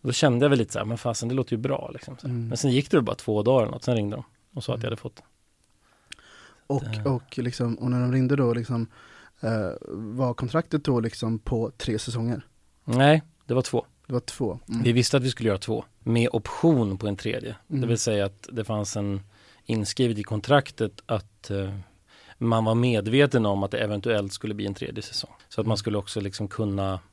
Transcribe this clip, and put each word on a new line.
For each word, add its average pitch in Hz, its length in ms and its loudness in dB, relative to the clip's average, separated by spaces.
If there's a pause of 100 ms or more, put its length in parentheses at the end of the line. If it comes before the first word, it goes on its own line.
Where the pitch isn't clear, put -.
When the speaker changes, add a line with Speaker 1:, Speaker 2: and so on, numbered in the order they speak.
Speaker 1:
Och 135 60 -2
då 120 40 -2
kände 127 320 4
jag 147 60 6
väl 139 80 6
lite 113 140 0
så 107 60 -4
här, 107 80 -4
"Men 113 120 -4
fasen, 117 300 -4
det 127 60 -2
låter 131 180 -2
ju 117 100 -2
bra", 135 300 -4
liksom, 127 240 -14
så - 100 -12
här. 123 80 -4
Speaker 2:
Mm. 117 140 -4
Speaker 1:
Men 117 80 -4
sen 135 140 2
gick 135 200 2
det 185 60 6
väl 131 80 6
bara - 120 -2
två 104 260 0
dagar 123 200 6
eller - 100 0
något, - 120 -10
sen 123 120 2
ringde 104 200 0
de 127 80 -10 (300)
och 131 100 -8
sa 120 80 -2
att 117 100 -2
jag - 20 -4
Speaker 2:
Mm. 123 60 -2
Speaker 1:
hade 113 60 -4
fått. - 260 -14 (1400)
Speaker 2:
Och, 139 180 -2
Speaker 1:
Det 110 260 -4
Speaker 2:
och - 280 -4
liksom, 120 360 -2
och 123 160 -2
när 123 100 2
de 123 120 2
ringde 131 240 4
då, 120 180 4
liksom, 117 320 -2 (540)
eh, 107 300 0 (220)
var 117 420 -4
kontraktet 151 500 -2
då 123 160 2
liksom 113 380 -2
på 113 380 -2
tre 107 220 -2
säsonger? 117 480 -4 (380)
Speaker 1:
Nej, 143 380 6 (240)
det 120 80 -2
var 127 80 2
två. - 240 -2 (200)
Speaker 2:
Det 135 60 -8
var 123 80 0
två. 113 380 -4 (100)
Mm. 113 140 -2
Speaker 1:
Vi 120 100 4
visste 120 240 4
att 127 60 4
vi 127 80 0
skulle 113 180 -2
göra 98 100 2
två, 113 260 -4 (140)
med 117 340 2
option 113 680 2
på 110 100 -6
en 98 80 -2
tredje. 113 400 -6 (120)
Speaker 2:
Mm. 139 120 -2
Speaker 1:
Det 117 60 0
vill 117 120 2
säga 104 280 2
att - 260 -10
det 113 120 -4
fanns 107 320 -4
en 101 240 -2 (440)
inskrivet 113 540 0
i 101 40 -6
kontraktet 113 840 0
att, - 440 -6
eh, 98 240 -4 (640)
man 113 260 2
var 113 100 4
medveten 120 720 4
om 98 160 2
att 98 80 -2
det - 80 -4
eventuellt 104 540 -2
skulle 110 220 -8
bli 104 120 -6
en 101 80 -4
tredje - 280 -8
säsong. - 280 -10 (180)
Så - 120 -6
att 104 60 0
man 113 60 0
Speaker 2:
Mm. 104 40 2
Speaker 1:
skulle 104 220 -2
också 104 220 -6
liksom 98 280 -6
kunna 98 520 -2 (120)